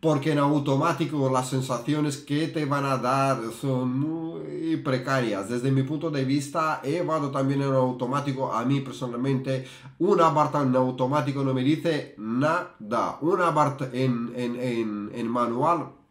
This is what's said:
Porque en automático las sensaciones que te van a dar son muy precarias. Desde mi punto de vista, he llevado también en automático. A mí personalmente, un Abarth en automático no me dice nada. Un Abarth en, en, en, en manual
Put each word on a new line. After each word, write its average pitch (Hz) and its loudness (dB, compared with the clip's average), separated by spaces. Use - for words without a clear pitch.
Porque 151 2
en 147 2
automático 143 2
las 127 0
sensaciones 139 0
que 151 -2
te 156 -2
van 139 0
a 135 0
dar 131 2
son 127 0
muy 160 -4
precarias. 127 -2
Desde 123 0
mi 135 4
punto 151 -2
de 143 -2
vista, 147 0
he 135 -2
llevado 156 -2
también 139 0
en 139 2
automático. 131 0
A 110 0
mí 135 2
personalmente, 131 -2
un 180 4
Abarth 151 4
en 131 4
automático 131 2
no 131 2
me 131 0
dice 151 0
nada. 113 -2
Un 180 2
Abarth 147 2
en, 120 0
en, 120 -4
en, 110 -2
en 113 -4
manual 123 0